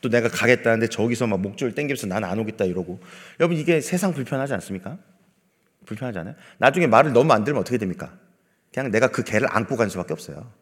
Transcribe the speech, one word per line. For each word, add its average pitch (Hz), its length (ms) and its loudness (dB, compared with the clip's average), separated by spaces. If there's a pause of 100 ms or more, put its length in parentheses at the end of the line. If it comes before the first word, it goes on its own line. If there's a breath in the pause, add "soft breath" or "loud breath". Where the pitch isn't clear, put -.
또 127 80 -4
내가 117 180 2
가겠다는데 117 600 2
저기서 117 380 -2
막 101 120 0
목줄을 104 340 -6
당기면서 139 340 -4
"난 98 180 -4
안 92 140 -4
오겠다." 110 260 -2
이러고. 90 340 -6 (400 loud breath)
여러분, 170 180 2
이게 160 220 2
세상 180 340 -2
불편하지 139 420 -4
않습니까? 98 420 -10 (880)
불편하지 113 340 -8
않아요? 98 160 -12 (220 loud breath)
나중에 156 300 4
말을 131 260 6
너무 135 200 6
안 107 120 4
들으면 139 160 -2
어떻게 120 160 -2
됩니까? 92 400 -6 (580)
그냥 131 160 -4
내가 113 160 4
그 123 160 -2
개를 110 260 0
안고 110 280 -2
간 110 120 2
수밖에 90 240 -6
없어요. 78 380 -14 (100)